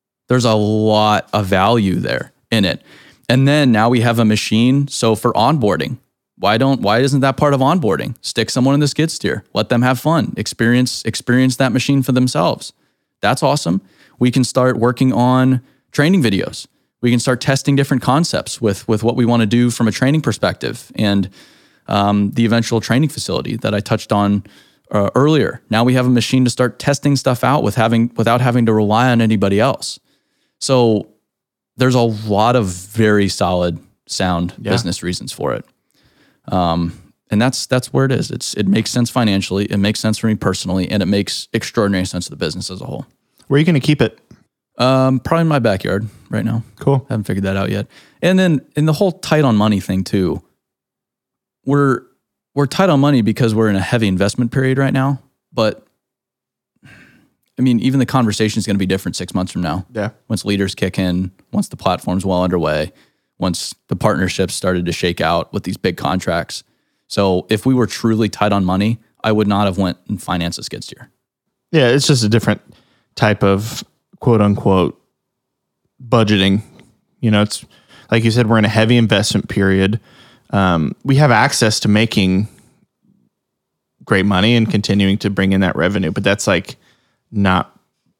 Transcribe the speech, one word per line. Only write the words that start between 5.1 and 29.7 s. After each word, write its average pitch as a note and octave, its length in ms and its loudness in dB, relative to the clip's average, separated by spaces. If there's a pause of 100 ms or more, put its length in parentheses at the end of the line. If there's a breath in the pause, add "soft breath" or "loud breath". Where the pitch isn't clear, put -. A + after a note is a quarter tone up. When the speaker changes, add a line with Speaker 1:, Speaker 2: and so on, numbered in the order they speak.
Speaker 1:
for A#2 180 0
onboarding, A2 640 0 (400)
why G#2 200 0
don't, C3+ 240 0
why G#2 180 2
isn't C3+ 200 2
that C3+ 180 0
part D3 160 2
of C3+ 60 0
onboarding? C3 640 0
Stick - 280 -4
someone C3 240 2
in C#3+ 60 2
the D3 80 2
skid D#3 240 -2
steer, - 320 -6 (100)
let A2 160 -2
them A#2+ 140 2
have B2+ 160 0
fun, D#3 380 -2
experience, A#2+ 680 -2
experience B2+ 520 0
that C3 140 0
machine C3+ 300 0
for C3 120 -2
themselves. B2+ 600 -2 (480)
That's A2+ 220 0
awesome. D3+ 380 0 (360 soft breath)
We B2 140 2
can B2+ 120 2
start B2+ 340 0
working B2 360 2
on B2+ 480 2 (300 soft breath)
training E3+ 320 2
videos. - 440 -4 (340)
We A#2+ 100 2
can A#2+ 80 2
start B2 220 -2
testing C#3 340 0
different C#3 260 0
concepts - 600 -2
with, G#2 260 -2
with G#2+ 160 -2
what A#2 120 0
we B2 100 2
wanna A#2 200 2
do A#2+ 240 2
from A2+ 180 0
a G#2+ 40 2
training C#3+ 300 0
perspective - 720 -4
and, G2+ 340 0 (580 soft breath)
um, G2+ 440 0
the A#2 140 0
eventual A#2 340 0
training C3 300 0
facility - 480 -6
that G#2 180 -4
I G2+ 60 0
touched - 300 -4
on, G2+ 320 2 (480 soft breath)
uh, G2+ 240 0
earlier. C#3 540 2
Now A2+ 140 0
we B2+ 100 2
have B2+ 120 2
a B2+ 40 2
machine B2+ 360 2
to A#2+ 40 2
start B2 300 -2
testing C#3+ 380 0
stuff B2+ 260 0
out C3 200 2
with G#2 120 -2
having, A#2 400 2
without A#2 260 2
having B2 240 2
to A2+ 80 2
rely G#2+ 380 2
on A#2 100 4
anybody G2+ 380 2
else. - 400 -2 (600)